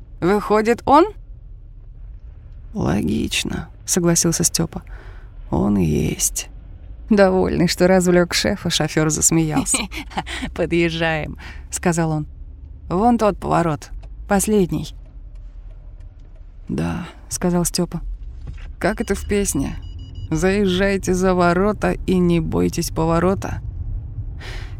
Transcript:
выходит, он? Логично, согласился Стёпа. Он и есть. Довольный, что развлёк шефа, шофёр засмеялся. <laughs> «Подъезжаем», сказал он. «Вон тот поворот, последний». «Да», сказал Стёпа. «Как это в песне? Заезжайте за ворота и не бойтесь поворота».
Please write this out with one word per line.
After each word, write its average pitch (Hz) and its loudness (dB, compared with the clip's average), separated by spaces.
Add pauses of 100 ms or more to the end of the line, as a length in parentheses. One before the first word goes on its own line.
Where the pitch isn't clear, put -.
(200)
выходит, 208 2
он? 294 8 (1700)
Логично, - -2 (160)
согласился 170 2
Стёпа. - -2 (680)
Он 104 2
и 90 4
есть. - -2 (600)
Довольный, 185 6
что - 4
развлёк 180 6
шефа, - 0
шофёр 156 2
засмеялся. 160 2 (320)
<laughs> - -6
«Подъезжаем», 165 0 (340)
сказал 165 0
он. 151 -2 (640)
«Вон 226 4
тот 208 2
поворот, 156 0 (360)
последний». 190 2 (1700)
«Да», 170 -4 (240)
сказал 175 0
Стёпа. 170 -2 (800)
«Как 214 0
это 202 0
в - -8
песне? 202 0 (560)
Заезжайте 190 2
за 185 4
ворота 180 4
и 185 2
не 175 6
бойтесь 170 0
поворота». 165 0 (1200)